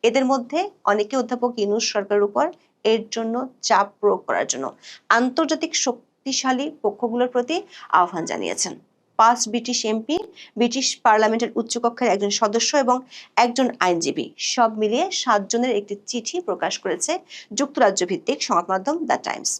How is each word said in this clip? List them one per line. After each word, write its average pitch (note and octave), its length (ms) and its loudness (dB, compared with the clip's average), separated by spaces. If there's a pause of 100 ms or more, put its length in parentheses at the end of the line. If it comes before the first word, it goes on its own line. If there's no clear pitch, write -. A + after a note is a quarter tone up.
এদের B3 220 4
মধ্যে C4 340 0 (260)
অনেকে G#3 320 2
অধ্যাপক A#3+ 400 -2
ইউনূস G#3 360 0
সরকারের G3+ 360 2
উপর C4 160 0 (400)
এর A3 160 2 (100)
জন্য A3+ 240 -4 (260)
চাপ G3 260 2 (120)
প্রয়োগ F#3+ 280 2
করার G#2 200 0
জন্য C3 180 -6 (440)
আন্তর্জাতিক D4+ 680 0
শক্তিশালী C4 880 -4 (160)
পক্ষগুলোর A#3 480 0
প্রতি B3 280 -2 (320)
আহ্বান F3 360 2
জানিয়েছেন। - 480 -4 (460)
পাঁচ A#3 200 6 (100)
ব্রিটিশ A#3+ 360 -4
এমপি, A3 320 -2 (400)
ব্রিটিশ A#3+ 300 0 (160)
পার্লামেন্টের A3 520 4
উচ্চকক্ষের A#3 580 0
একজন G3+ 160 0
সদস্য G#3 480 0
এবং B3+ 200 4 (380)
একজন A#3+ 320 2 (120)
আইনজীবী, E3+ 460 0 (120)
সব A#3 400 2
মিলিয়ে A3 340 0
সাতজনের A#3 640 0
একটি G3+ 200 -4 (100)
চিঠি A#3+ 360 -6
প্রকাশ F3 380 -2
করেছে F#3+ 320 -4 (420)
যুক্তরাজ্য G#3 520 2
ভিত্তিক F#3+ 380 -2
সংবাদ F3 260 0
মাধ্যম F#3+ 260 0 (100)
দ্য C3+ 160 0
টাইমস। - 380 -6